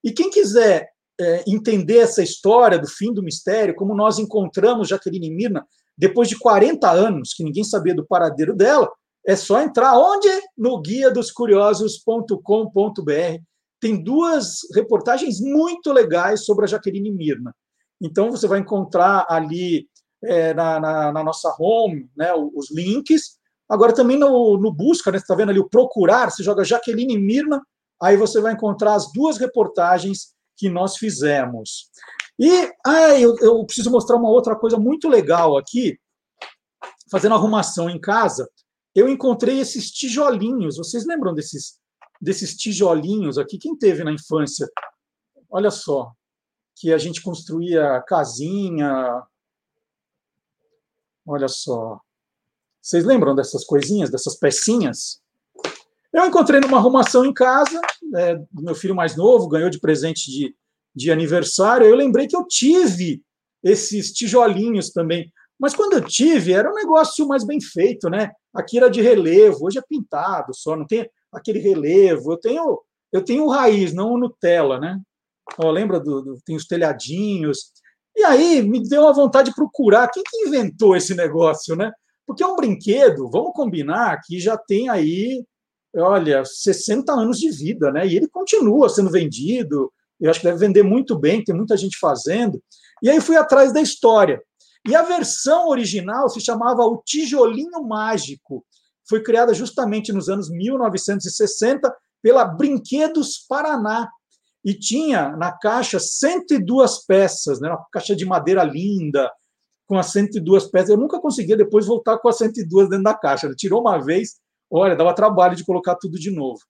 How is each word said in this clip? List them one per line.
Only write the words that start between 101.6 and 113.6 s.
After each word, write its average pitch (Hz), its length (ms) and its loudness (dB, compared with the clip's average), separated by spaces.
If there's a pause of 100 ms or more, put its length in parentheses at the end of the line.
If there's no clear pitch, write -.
pela 240 220 6
Brinquedos 277 1040 -2
Paraná. 240 600 -4 (560)
E 196 100 -2
tinha 208 600 -2
na 170 140 -4
caixa 220 480 -2
cento 349 560 -2
e 208 100 -2
duas 247 400 2
peças, 185 560 0
né? 147 80 -6
Uma 165 220 -8
caixa 202 240 -4
de 170 100 -6
madeira 185 380 0
linda, 151 640 -2 (600)
com 190 100 0
as 180 140 -2
cento 202 240 0
e 196 40 -2
duas 190 300 2
peças. 185 200 2
Eu 208 60 6
nunca 302 240 -2
conseguia 220 360 -2
depois 208 300 2
voltar 226 320 -2
com 240 100 2
as - 100 0
cento 220 200 -2
e 208 60 -8
duas 185 240 4
dentro 190 160 -2
da 214 100 2
caixa. 139 320 -4
Ele 135 100 -8
tirou 196 240 0